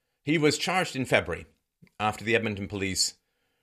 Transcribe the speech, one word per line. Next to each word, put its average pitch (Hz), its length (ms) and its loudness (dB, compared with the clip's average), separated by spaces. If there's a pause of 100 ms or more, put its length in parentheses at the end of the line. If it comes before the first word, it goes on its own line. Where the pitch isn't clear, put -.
(240)
He 156 140 0
was 147 220 4
charged 180 360 -2
in 131 100 -2
February 87 420 0 (520)
after 104 240 -2
the 113 120 2
Edmonton 104 320 -2
police 98 480 -2 (480)